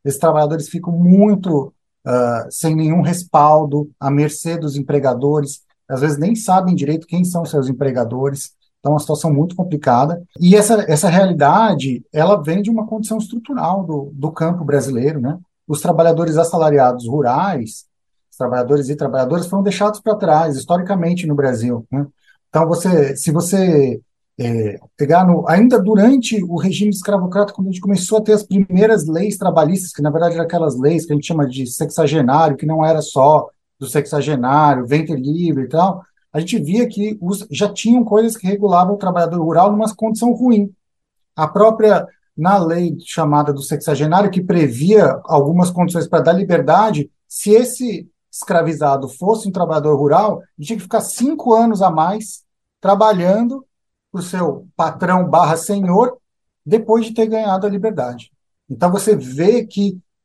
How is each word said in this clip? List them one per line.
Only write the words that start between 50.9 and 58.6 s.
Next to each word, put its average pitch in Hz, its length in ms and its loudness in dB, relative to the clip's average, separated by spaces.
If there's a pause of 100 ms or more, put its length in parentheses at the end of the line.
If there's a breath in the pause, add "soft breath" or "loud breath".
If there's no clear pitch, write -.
cinco 262 500 -2
anos 220 300 2
a 190 80 4
mais 175 540 -4 (360)
trabalhando 208 880 2 (460)
pro 185 100 -8
seu 175 460 -6 (100)
patrão 175 500 0
barra 160 300 4
senhor, 202 580 0 (480)
depois 220 440 0
de - 60 -14
ter 226 120 0
ganhado 214 400 -2
a 208 40 -2
liberdade. 170 640 -6 (380)